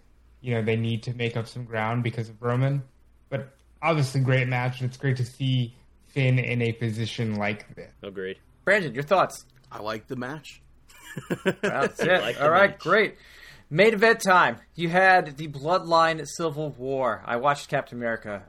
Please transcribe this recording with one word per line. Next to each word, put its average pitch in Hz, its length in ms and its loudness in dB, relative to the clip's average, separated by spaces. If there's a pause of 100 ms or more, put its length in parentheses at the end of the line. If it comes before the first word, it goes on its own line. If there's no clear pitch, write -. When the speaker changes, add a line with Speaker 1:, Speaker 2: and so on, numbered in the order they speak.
(420)
Speaker 1:
you 123 120 -4
know, 113 80 0
they 113 140 0
need 113 280 -2
to 123 120 -6
make 117 200 -4
up 113 120 -6
some 123 180 -12
ground 117 380 -2
because 117 260 -4
of 107 120 -20
Roman. 131 420 0 (460)
But - 200 -6 (320)
obviously 147 400 2
great 127 260 2
match, 127 320 -2
and 127 80 -4
it's 123 100 -8
great 131 200 -2
to 123 80 -2
see 127 500 -2 (300)
Finn 131 320 2
in 120 240 0
a 117 120 2
position 113 640 -4
like 104 380 -6
this. 90 160 -18 (120)
Speaker 2:
Agreed. 95 340 -10 (260)
Speaker 3:
Brandon, 185 300 2
your 135 100 -4
thoughts? 170 400 2 (280)
Speaker 4:
I 117 100 -14
like 110 260 -8
the 131 100 -8
match. 127 440 -12 (540)
<laughs> - 460 -4
Speaker 3:
That's 180 420 -2
Speaker 2:
You 165 80 2
Speaker 3:
it. 165 100 4
Speaker 2:
like 123 160 -4
the 135 60 -2
Speaker 3:
All 151 80 6
right, 190 200 4
Speaker 2:
match. - 80 -16
Speaker 3:
great. 190 360 2 (540)
Main 202 240 6
event 220 280 4
time. 165 360 4 (180)
You 165 140 -2
had 180 480 4
the 160 100 -10
Bloodline 165 800 2
Civil 151 440 -4
War. 123 540 -4
I 120 120 -2
watched 143 320 0
Captain 131 280 -4
America, 110 520 -6